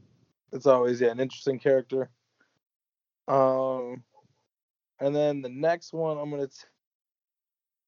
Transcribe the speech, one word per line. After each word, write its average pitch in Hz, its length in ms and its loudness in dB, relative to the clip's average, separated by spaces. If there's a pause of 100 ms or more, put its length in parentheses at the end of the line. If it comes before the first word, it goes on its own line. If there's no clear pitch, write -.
(520)
It's 135 140 -4
always, 123 340 4
yeah, 120 100 4
an 117 100 -6
interesting 131 380 -4
character. 131 520 0 (1160)
Um, 131 760 0 (1000)
and 139 140 0
then 147 280 0
the 127 80 -10
next 160 420 -2
one 160 260 -4
I'm 147 120 -8
gonna 143 160 -4
t-, 135 80 -20 (1300)